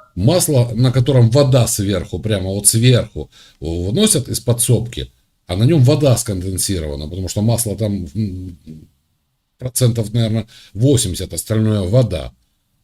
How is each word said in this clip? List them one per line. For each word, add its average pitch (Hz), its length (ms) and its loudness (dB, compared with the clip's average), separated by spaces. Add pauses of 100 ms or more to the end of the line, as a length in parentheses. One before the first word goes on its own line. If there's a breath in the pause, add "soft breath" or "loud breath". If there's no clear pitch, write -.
(160)
Масло, 127 600 2
на 127 160 2
котором 123 400 4
вода 131 360 4
сверху, 95 520 -4
прямо 95 300 -2
вот 101 180 -2
сверху, 113 600 2 (300 soft breath)
выносят 104 680 0
из 104 100 -6
подсобки, 117 720 -2 (360)
а 87 80 -6
на 98 80 -2
нём 151 200 4
вода 131 340 4
сконденсирована, 90 880 -6
потому 90 220 -8
что - 120 -4
масло 113 340 0
там, 101 300 -4 (100)
м, 92 420 -8 (1000)
процентов, 117 560 0
наверное, 110 340 0 (260 soft breath)
восемьдесят, 98 600 0
остальное 107 480 0
вода. 92 500 0 (520)